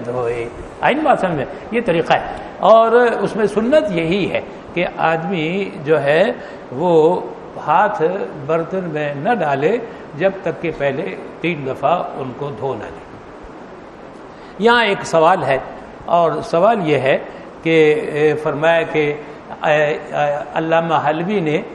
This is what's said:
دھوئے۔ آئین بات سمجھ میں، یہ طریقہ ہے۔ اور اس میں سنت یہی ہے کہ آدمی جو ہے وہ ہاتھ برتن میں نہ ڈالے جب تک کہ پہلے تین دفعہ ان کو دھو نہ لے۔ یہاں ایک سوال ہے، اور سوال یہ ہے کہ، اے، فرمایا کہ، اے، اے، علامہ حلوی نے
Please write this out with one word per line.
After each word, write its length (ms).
دھوئے۔ 440
آئین 220
بات 160
سمجھ 160
میں، 100
یہ 140
طریقہ 280
ہے۔ 60
اور 320
اس 440
میں 100
سنت 460
یہی 400
ہے 100
کہ 120
آدمی 720
جو 180
ہے 200
وہ 480
ہاتھ 340
برتن 480
میں 220
نہ 180
ڈالے 440
جب 140
تک 200
کہ 160
پہلے 380
تین 260
دفعہ 360
ان 220
کو 220
دھو 140
نہ 100
لے۔ 200
یہاں 260
ایک 200
سوال 380
ہے، 140
اور 260
سوال 460
یہ 80
ہے 200
کہ، 380
اے، 200
فرمایا 380
کہ، 320
اے، 340
اے، 260
علامہ 400
حلوی 320
نے 220